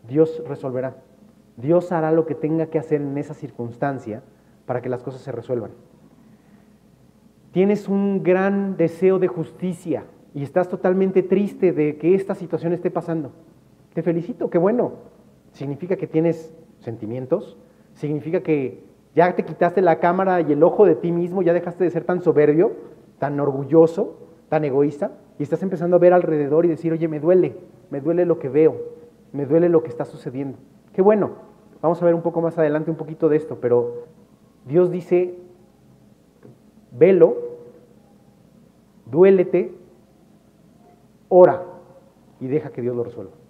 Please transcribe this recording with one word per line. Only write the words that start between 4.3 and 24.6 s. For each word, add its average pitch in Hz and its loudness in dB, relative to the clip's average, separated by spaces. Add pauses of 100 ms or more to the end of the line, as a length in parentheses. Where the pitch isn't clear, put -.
para 123 -6
que 123 -8
las 123 -6
cosas 131 -12
se 139 -12
resuelvan. 117 -8 (1800)
Tienes 202 2
un 196 -2
gran 190 0
deseo 165 0
de 185 2
justicia 165 -6 (280)
y 139 -8
estás 180 -2
totalmente 190 0
triste 190 0
de 147 0
que 170 2
esta 190 -4
situación 165 -6
esté 175 -4
pasando. 165 -6 (600)
Te 170 -6
felicito, 170 -4
qué - 0
bueno. 196 2 (580)
Significa 147 -6
que 180 -8
tienes 160 -2 (240)
sentimientos, 123 -6 (360)
significa 151 -6
que 143 -4 (300)
ya 180 2
te - -2
quitaste 175 0
la 165 4
cámara 185 0
y 147 0
el 143 4
ojo 175 6
de 165 6
ti 170 -4
mismo, 175 -2
ya 170 2
dejaste 175 -2
de 170 2
ser 165 -4
tan 180 -2
soberbio, 151 4 (480)
tan 143 -4
orgulloso, 147 2 (300)
tan 151 0